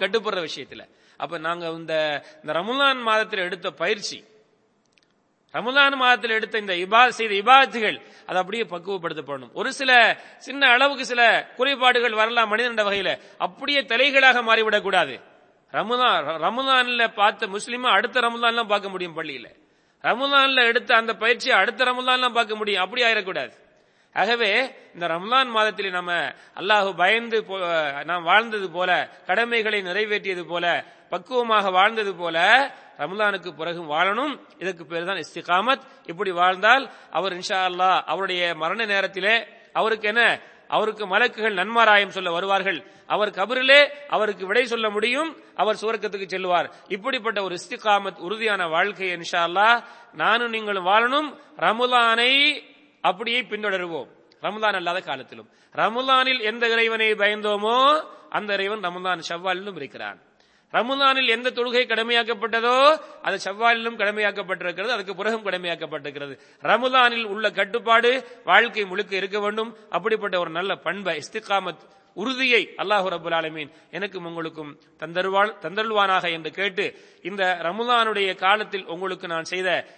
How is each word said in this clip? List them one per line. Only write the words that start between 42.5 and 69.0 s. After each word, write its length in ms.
அவர் 220
கபரிலே 600
அவருக்கு 380
விடை 200
சொல்ல 240
முடியும். 540
அவர் 260
சுவர்க்கத்துக்கு 460
செல்வார். 460
இப்படிப்பட்ட 560
ஒரு 120
இஸ்திகாமத் 600
உறுதியான 500
வாழ்க்கை 440
இன்ஷா 80
அல்லாஹ் 520
நானும் 360
நீங்களும் 360
வாழணும். 540
ரமலானை 1040
அப்படியே 400
பின்தொடருவோம். 680
ரமலான் 340
அல்லாத 240
காலத்திலும். 500
ரமலானில் 680
எந்த 260
இறைவனை 440
பயந்தோமோ 920
அந்த 240
இறைவன் 260
ரமலான் 500
ஷவ்வாலிலும் 460
இருக்கிறான். 460
ரமலானில் 560
எந்த 220
தொழுகை 360
கடமையாக்கப்பட்டதோ 1160
அது 300
ஷவ்வாலிலும் 460
கடமையாக்கப்பட்டிருக்கிறது, 880
அதுக்கு 280
பிறகும் 300
கடமையாக்கப்பட்டிருக்கிறது. 920
ரமலானில் 640
உள்ள 260
கட்டுப்பாடு 920
வாழ்க்கை 420
முழுக்க 300